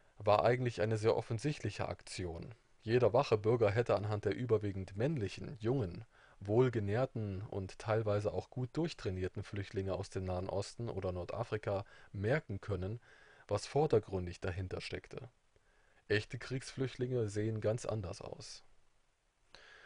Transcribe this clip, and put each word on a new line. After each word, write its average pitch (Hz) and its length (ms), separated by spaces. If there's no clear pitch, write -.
war 104 280
eigentlich 123 360
eine 113 160
sehr 107 200
offensichtliche - 720
Aktion. 85 640
Jeder 117 300
wache 120 240
Bürger 107 340
hätte 117 240
anhand 107 300
der 101 100
überwiegend 101 640
männlichen, 123 600
jungen 107 460
wohlgenährten 107 1000
und 98 360
teilweise 107 540
auch 92 180
gut 123 260
durchtrainierten 98 640
Flüchtlinge 95 520
aus 90 160
dem 95 140
Nahen 92 240
Osten 107 400
oder 92 240
Nordafrika 101 720
merken 107 480
können, 98 400
was 104 180
vordergründig 98 760
dahinter 90 400
steckte. - 480
Echte 107 320
Kriegsflüchtlinge 127 880
sehen 107 320
ganz 107 260
anders 104 340
aus. - 420